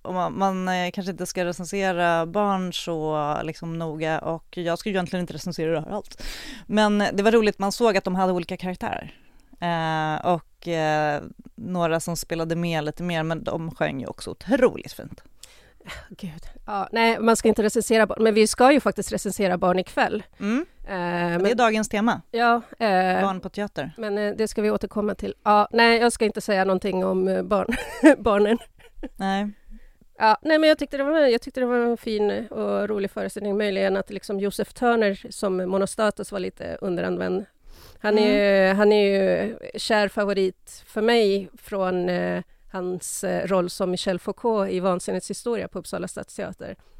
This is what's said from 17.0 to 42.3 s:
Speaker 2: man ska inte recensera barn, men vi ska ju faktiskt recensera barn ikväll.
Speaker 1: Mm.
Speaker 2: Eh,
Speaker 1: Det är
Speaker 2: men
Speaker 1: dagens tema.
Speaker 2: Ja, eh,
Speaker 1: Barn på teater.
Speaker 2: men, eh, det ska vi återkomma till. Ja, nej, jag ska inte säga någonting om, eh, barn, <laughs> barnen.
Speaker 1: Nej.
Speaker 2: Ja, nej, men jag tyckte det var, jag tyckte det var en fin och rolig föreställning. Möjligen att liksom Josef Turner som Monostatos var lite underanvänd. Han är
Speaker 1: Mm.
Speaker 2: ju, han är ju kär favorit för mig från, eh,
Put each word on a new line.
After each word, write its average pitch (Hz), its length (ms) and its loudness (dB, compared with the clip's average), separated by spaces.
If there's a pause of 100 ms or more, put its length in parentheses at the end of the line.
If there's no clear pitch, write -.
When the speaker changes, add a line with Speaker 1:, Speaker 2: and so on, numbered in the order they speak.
Speaker 2:
man 226 160 6
ska - 120 2
inte 220 140 4
recensera 220 440 2
barn, - 160 -2
men 220 120 4
vi 214 120 6
ska 262 260 6
ju 285 80 6
faktiskt 202 320 -2
recensera 190 460 -2
barn 185 200 2
ikväll. 214 440 -2 (180)
Speaker 1:
Mm. 247 260 -2 (180)
Speaker 2:
Eh, - 40 -12
Speaker 1:
Det 202 60 -8
är 175 440 -2
Speaker 2:
men 208 180 2
Speaker 1:
dagens 220 320 2
tema. 208 320 0 (100)
Speaker 2:
Ja, 233 240 2 (240)
eh, 185 440 2
Speaker 1:
Barn 190 180 0
på 190 80 -12
teater. 185 480 -8
Speaker 2:
men, 208 220 -4
eh, 208 180 -2
det 220 120 0
ska - 140 -4
vi 214 80 2
återkomma 208 440 -2
till. 202 280 -8
Ja, 208 280 4
nej, 233 300 6
jag 240 120 4
ska - 120 -2
inte 208 160 -2
säga 190 240 2
någonting 185 400 0
om, 185 240 0
eh, 185 140 0
barn, 190 240 0 (300)
<laughs> 277 220 8
barnen. 208 400 2 (580)
Speaker 1:
Nej. 196 340 -2 (680)
Speaker 2:
Ja, 220 240 4
nej, 311 160 4
men 311 100 6
jag 311 100 6
tyckte 285 180 -6
det 269 80 -2
var, 311 160 2
jag 240 220 4
tyckte - 180 -8
det 247 60 0
var 247 120 2
en 240 180 2
fin 208 540 -2
och 202 380 -2
rolig 202 220 -2
föreställning. 202 460 -4
Möjligen 196 400 0
att 196 140 -6
liksom 196 300 -8
Josef 202 340 -4
Turner 226 460 2 (100)
som 190 260 -4
Monostatos 196 760 -2
var 196 80 -6
lite - 400 -8
underanvänd. 180 640 -2 (540)
Han 214 200 2
är 214 120 4
Speaker 1:
Mm. 196 380 6
Speaker 2:
ju, 190 60 4
han 208 180 6
är 208 140 6
ju 196 500 2 (220)
kär 208 300 2
favorit 196 800 -4
för - 160 -4
mig 208 460 4 (100)
från, 185 500 -2
eh, 180 340 -2 (300)